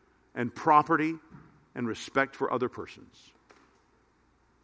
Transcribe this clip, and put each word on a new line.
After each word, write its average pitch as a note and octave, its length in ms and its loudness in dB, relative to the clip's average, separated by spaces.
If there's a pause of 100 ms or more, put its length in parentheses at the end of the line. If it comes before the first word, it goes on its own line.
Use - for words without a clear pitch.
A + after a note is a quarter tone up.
(340)
and A#2+ 220 -4
property D#3 600 4 (600)
and B2 120 -4
respect C3 480 -2
for C3 180 -2
other B2 160 -2
persons. - 640 -18 (1300)